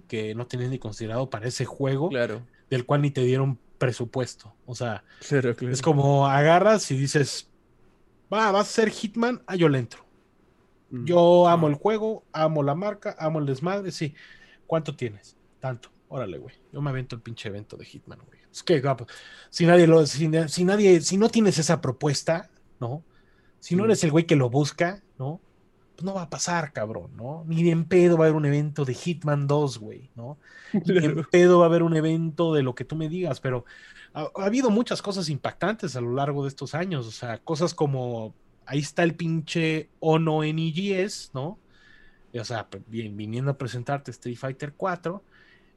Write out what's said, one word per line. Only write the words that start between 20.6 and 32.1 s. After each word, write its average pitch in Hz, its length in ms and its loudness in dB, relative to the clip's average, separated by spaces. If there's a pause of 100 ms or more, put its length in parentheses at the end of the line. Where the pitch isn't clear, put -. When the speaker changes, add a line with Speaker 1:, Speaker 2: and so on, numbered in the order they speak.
Speaker 1:
nadie, 190 380 6
si 185 160 -2
no 220 120 4
tienes 208 300 2
esa 160 220 2
propuesta, 147 680 -2 (300)
¿no? 127 240 -8 (560)
Si - 160 -4
no 190 80 2
Speaker 2:
Mm. - 40 2
Speaker 1:
eres 202 180 4
el 151 60 2
güey 165 140 4
que 170 120 4
lo 127 120 2
busca, 160 540 -2 (160)
¿no? 143 220 -10 (540)
Pues 160 100 -10
no 196 80 -6
va 190 100 -6
a 151 60 -14
pasar, 160 420 -4
cabrón, 107 460 -8
¿no? 147 300 -12
Ni 165 220 2
en 165 160 2
pedo 175 320 6
va 160 80 6
a - 20 8
haber 156 100 4
un 151 80 0
evento 147 400 0
de 127 80 -4
Hitman 147 540 -2
dos, 143 320 0
güey, 110 360 -16
¿no? 120 220 -14 (480)
Ni 170 200 2
en 151 100 2
Speaker 2:
Claro. 160 140 -6
Speaker 1:
pedo 175 300 8
va 175 60 8
a - 20 6
haber 165 160 2
un 165 120 0
evento 160 580 0